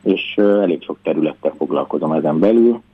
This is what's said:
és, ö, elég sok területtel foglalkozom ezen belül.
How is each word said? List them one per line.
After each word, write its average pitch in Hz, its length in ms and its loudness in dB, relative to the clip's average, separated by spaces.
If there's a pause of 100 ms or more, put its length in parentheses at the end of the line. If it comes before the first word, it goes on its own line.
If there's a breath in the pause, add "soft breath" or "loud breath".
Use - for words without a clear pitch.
és, - 340 -2
ö, 101 240 4
elég 87 220 -2
sok 78 200 -12
területtel 78 540 -4
foglalkozom 73 540 -4
ezen 78 280 -2
belül. 117 420 4 (120)